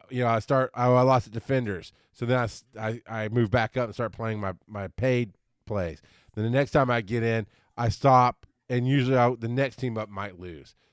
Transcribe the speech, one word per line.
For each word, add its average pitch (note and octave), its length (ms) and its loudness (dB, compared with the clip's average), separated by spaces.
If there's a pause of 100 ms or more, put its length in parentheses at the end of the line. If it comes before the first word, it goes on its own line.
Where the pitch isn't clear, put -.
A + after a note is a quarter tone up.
you B2 140 -4
know, A#2+ 60 2
I A2+ 100 2
start, C3 340 0
I, A#2+ 140 0
I B2 140 6
lost B2+ 260 4
at A2 60 -16
Defenders. A#2 600 -4 (200)
So - 120 -8
then B2+ 140 2
I A#2+ 60 0
s-, - 180 -10 (160)
I, A2 280 -6
I A2 220 -6
move A2+ 220 0
back A2+ 260 0
up B2 80 0
and G#2+ 80 -8
start A2+ 200 -6
playing A2 260 -6
my, G2 140 -4 (120)
my G2 220 -10
paid B2 460 -2 (340)
plays. F2+ 340 -6 (320)
Then G#2+ 120 -4
the A#2 40 0
next C3+ 220 0
time C3+ 180 2
I A#2+ 120 0
get A2+ 200 -4
in, A2+ 240 0 (320)
I A#2 120 -2
stop, B2 580 4 (220)
and B2 180 -2
usually C3 300 2
I, B2 180 4
the A#2 140 -8
next B2+ 260 -2
team A#2+ 220 -6
up G#2+ 120 -6
might G2 300 -10
lose. E2+ 340 -16 (200)